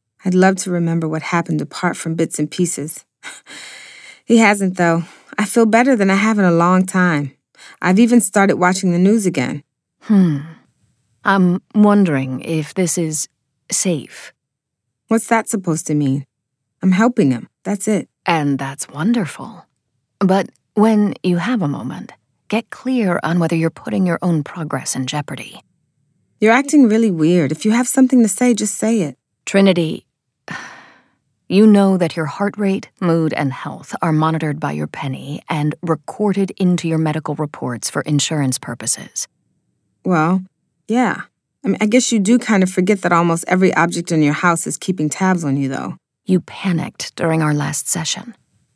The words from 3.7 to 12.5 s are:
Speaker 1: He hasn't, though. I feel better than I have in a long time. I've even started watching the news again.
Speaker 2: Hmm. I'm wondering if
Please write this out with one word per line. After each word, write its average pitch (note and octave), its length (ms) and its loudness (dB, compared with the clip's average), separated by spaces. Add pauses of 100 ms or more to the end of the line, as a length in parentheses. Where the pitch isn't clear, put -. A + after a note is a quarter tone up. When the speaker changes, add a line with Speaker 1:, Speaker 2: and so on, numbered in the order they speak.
Speaker 1:
He A3+ 120 6
hasn't, G3+ 360 2
though. E3+ 280 2 (340)
I G#3 80 -2
feel A3+ 200 2
better A#3+ 300 4
than G3+ 140 2
I F#3+ 60 2
have G#3+ 220 2
in G3+ 60 2
a F3+ 80 4
long F3+ 340 4
time. E3+ 460 0 (500)
I've F#3 160 2
even A#3+ 220 6
started G3 380 2
watching F#3 340 2
the E3+ 80 0
news G3+ 260 2
again. C#3+ 380 -4 (380)
Speaker 2:
Hmm. F3+ 380 2 (840)
I'm F#3+ 380 2 (120)
wondering F3 680 2
if D#3 320 -6